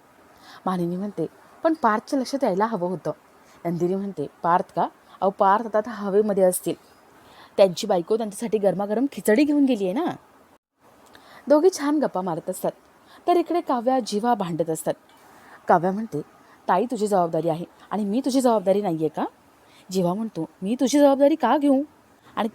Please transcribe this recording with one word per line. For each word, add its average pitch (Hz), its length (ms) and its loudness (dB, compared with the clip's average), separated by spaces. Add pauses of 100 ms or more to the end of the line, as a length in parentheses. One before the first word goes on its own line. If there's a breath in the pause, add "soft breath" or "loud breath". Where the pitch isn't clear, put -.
(640 loud breath)
मानिनी 180 300 -2
म्हणते, 196 300 -6 (380)
"पण 320 100 2
पार्थच्या 233 460 0
लक्षात 269 240 -4
यायला 202 220 2
हवं 185 240 -4
होतं." 160 220 -6 (540 soft breath)
नंदिनी 175 300 -2
म्हणते, 196 320 -8 (160)
"पार्थ 180 320 2
का? 202 120 0 (340 loud breath)
अहो, 190 80 2
पार्थ 202 460 0
आता 214 160 -2
हवेमध्ये 202 520 0
असतील. 180 320 0 (840 loud breath)
त्यांची 196 300 2
बायको 196 300 0
त्यांच्यासाठी 220 400 -4
गरमागरम 202 540 0
खिचडी 220 320 2
घेऊन 294 220 2
गेली 233 180 0
आहे 180 100 -2
ना." 311 120 -2 (1400 loud breath)
दोघी 302 300 6
छान 294 220 0
गप्पा 196 220 -2
मारत 170 280 -6
असतात, 185 220 -4 (560 loud breath)
तर 349 100 4
इकडे 339 240 0
काव्या 262 380 0
जीवा 214 340 -2
भांडत 170 360 -2
असतात. 160 240 -4 (760 loud breath)
काव्या 185 240 4
म्हणते, 220 300 -8 (480 soft breath)
"ताई 196 160 2
तुझी 214 220 -4
जबाबदारी 170 420 0
आहे 165 160 -4 (260 loud breath)
आणि 208 140 -4
मी 208 200 -2
तुझी 269 160 2
जबाबदारी 208 400 2
नाही 180 140 -2
आहे 156 120 -2
का?" 202 180 -4 (680 soft breath)
जीवा 180 220 0
म्हणतो, 208 360 -8 (120)
"मी 202 140 -4
तुझी 269 240 2
जबाबदारी 285 360 6
का 254 220 2
घेऊ? 277 260 2 (520 loud breath)
आणि 208 200 -4